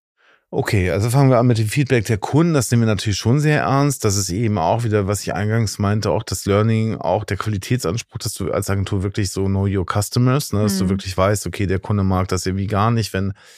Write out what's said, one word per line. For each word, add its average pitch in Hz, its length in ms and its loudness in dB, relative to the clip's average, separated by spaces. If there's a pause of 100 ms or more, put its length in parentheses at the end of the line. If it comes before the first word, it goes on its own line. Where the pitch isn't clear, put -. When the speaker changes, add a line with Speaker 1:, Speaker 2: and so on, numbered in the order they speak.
(540)
Speaker 1:
Okay, 92 360 0
also 101 180 0
fangen 135 220 4
wir 123 80 6
an 123 80 4
mit 120 100 4
dem 110 100 0
Feedback 123 380 0
der 110 140 0
Kunden. 165 340 2
Das 139 180 0
nehmen 120 120 4
wir 113 40 2
natürlich 107 300 0
schon 127 240 2
sehr 151 220 2
ernst. 139 420 0
Das 104 140 0
ist 95 100 -4
eben 104 300 -2
auch 101 260 2
wieder, 104 220 0
was 98 160 -2
ich - 100 -4
eingangs 107 460 -2
meinte, 104 320 0
auch 95 120 0
das - 220 -8
Learning, 110 520 2
auch 101 280 -2
der 101 140 -4
Qualitätsanspruch, 110 800 -4
dass - 160 -8
du - 180 -6
als 98 160 -2
Agentur 98 340 -2
wirklich 101 280 -2
so 95 160 -2
know 98 200 0
your 95 240 0
customers, 127 640 0
ne, 101 120 0
dass 101 120 0
du 95 80 0
Speaker 2:
Mhm. 92 60 0
Speaker 1:
wirklich 98 260 -4
weißt, 101 300 2
okay, 92 200 -4
der 92 120 0
Kunde 101 260 0
mag 92 240 2
das 90 160 -2
irgendwie 95 220 -2
gar 104 240 0
nicht, 113 240 -2
wenn 95 180 -2 (260)